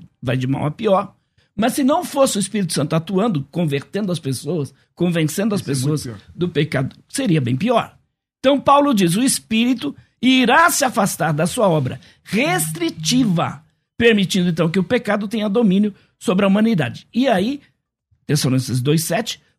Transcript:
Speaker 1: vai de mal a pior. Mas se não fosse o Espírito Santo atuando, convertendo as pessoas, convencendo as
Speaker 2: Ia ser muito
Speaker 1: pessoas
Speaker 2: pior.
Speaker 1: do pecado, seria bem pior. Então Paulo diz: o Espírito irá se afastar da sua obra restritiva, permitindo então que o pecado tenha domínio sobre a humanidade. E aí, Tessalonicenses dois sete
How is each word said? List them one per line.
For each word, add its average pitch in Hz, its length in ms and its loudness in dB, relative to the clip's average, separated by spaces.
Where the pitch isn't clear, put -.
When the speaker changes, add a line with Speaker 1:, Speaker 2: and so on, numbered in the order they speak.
Speaker 1:
vai 127 160 -2
de 127 100 -4
mal 135 180 -2
a 151 60 -2
pior. 196 420 0
Mas 226 180 0
se 294 100 -2
não 302 220 2
fosse 269 320 0
o - 20 -2
Espírito 196 340 -4
Santo 160 220 -2
atuando, 180 560 -2
convertendo 170 600 -4
as 165 80 -4
pessoas, 143 540 -6
convencendo 175 580 0
as 202 80 -2
Speaker 2:
Ia - 40 -10
ser - 60 -4
muito 135 100 -2
Speaker 1:
pessoas 147 220 -2
Speaker 2:
pior. 110 320 -14
Speaker 1:
do 175 140 -2
pecado, 151 460 -2
seria 185 320 0
bem 120 160 -2
pior. 220 400 -2
Então 269 200 2
Paulo 285 340 4
diz: 180 220 2
o 226 80 0
Espírito 254 720 0
irá 262 480 4
se 277 160 -2
afastar 196 480 0
da 156 120 0
sua 208 220 0
obra 151 320 0
restritiva, 247 1400 -2
permitindo 202 520 2
então 170 200 0
que 175 100 0
o 185 40 0
pecado 214 440 -2
tenha 214 220 -4
domínio 202 440 2
sobre 190 260 0
a - 20 4
humanidade. 196 680 0
E 254 140 2
aí, 233 320 0
Tessalonicenses 131 560 0
dois 151 220 0
sete 196 380 -6